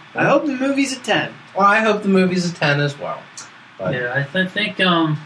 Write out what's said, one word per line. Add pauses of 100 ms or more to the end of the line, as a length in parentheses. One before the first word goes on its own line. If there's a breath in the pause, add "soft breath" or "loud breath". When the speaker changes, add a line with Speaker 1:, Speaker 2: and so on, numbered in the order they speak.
(140)
Speaker 1:
I
Speaker 2:
Yeah.
Speaker 1:
hope
the
movie's
a
ten. (240)
Speaker 2:
Well,
I
hope
the
movie's
a
ten
as
well. (580)
But
Speaker 3:
Yeah,
I,
th-,
I
think,
um,